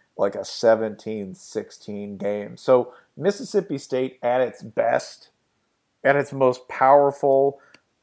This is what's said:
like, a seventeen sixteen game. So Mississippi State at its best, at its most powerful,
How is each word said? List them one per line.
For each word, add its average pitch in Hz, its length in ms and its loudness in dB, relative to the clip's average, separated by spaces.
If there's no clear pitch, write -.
like, - 160 0
a 98 100 -8
seventeen 110 880 -2
sixteen 101 840 -12
game. 104 380 -6
So 123 360 2
Mississippi 196 640 -4
State 131 440 -6
at 123 200 0
its 117 200 -6
best, 117 680 -4
at 139 120 4
its 143 160 -4
most 131 360 -2
powerful, 139 920 4